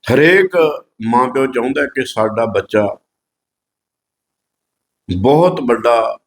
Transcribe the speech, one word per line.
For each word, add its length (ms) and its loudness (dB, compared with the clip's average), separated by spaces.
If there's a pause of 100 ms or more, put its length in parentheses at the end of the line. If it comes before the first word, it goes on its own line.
(140)
ਹਰੇਕ 420 2 (500)
ਮਾਂ 220 2
ਪਿਓ 180 -2
ਚਾਹੁੰਦਾ 400 -4
ਕਿ 200 -6
ਸਾਡਾ 400 -2
ਬੱਚਾ 400 -2 (2250)
ਬਹੁਤ 460 2
ਵੱਡਾ 600 0